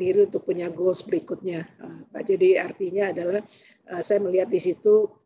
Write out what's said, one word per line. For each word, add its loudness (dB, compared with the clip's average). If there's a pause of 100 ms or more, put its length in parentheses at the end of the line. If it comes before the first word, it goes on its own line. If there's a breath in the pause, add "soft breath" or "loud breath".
diri 4
untuk -4
punya -2
goals -2
berikutnya, -6
eh, -16 (100)
Pak. -10
Jadi 4
artinya -4
adalah, -2 (520 soft breath)
eh, -6
saya 2
melihat 0
di 2
situ 2 (200)